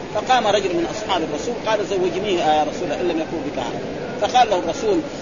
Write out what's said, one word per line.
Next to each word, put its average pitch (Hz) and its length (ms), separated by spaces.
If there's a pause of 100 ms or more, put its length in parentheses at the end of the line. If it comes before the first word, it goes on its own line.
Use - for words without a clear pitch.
(160)
فقام 220 320
رجل 196 220
من 170 260
أصحاب 185 280
الرسول 147 300 (140)
قال: 208 180
"زوجنيه 185 580
يا 151 200
رسول 147 200
الله، 143 180
إن 180 60
لم 160 100
يكن 160 200 (140)
بك - 60
أحد". 117 220 (420)
فقال 226 280
له 185 100
الرسول: 170 400 (220)